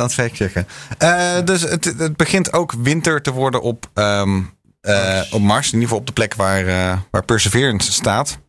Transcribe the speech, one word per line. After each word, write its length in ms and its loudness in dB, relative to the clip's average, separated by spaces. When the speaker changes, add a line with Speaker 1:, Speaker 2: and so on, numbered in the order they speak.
Speaker 1:
aan 20 0
het 80 -4
factchecken. 520 -2
Eh, 360 2
dus 180 2
het, 220 -2
het 180 -2
begint 360 2
ook 260 0
winter 440 2
te 100 -2
worden 300 0
op, 320 -4
ehm, 460 2
eh, 140 2
Speaker 2:
Mars. 360 0
Speaker 1:
op 100 0
Mars. 260 2
In 60 -4
ieder 160 0
geval 100 0
op 80 -10
de 60 -8
plek 220 -2
waar, 320 0
eh, 320 0
waar 140 -2
Perseverance 680 0
staat. 460 -2